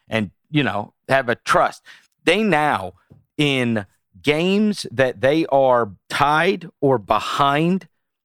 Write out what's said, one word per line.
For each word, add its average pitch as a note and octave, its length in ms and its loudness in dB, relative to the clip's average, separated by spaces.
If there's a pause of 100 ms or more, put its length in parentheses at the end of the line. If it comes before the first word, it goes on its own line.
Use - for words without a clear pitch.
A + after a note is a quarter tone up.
and, G#2+ 220 -2 (180)
you D3 140 0
know, G#2 300 -4 (140)
have C3 220 0
a A2+ 60 0
trust. - 480 -2 (400)
They F3+ 180 2
now, D3 520 0 (440)
in B2 480 -2 (380)
games F#3+ 680 0
that A#2 300 -2
they D3+ 240 2
are B2 460 2 (180)
tied E3 580 0 (140)
or C3+ 160 2
behind C#3+ 880 0 (380)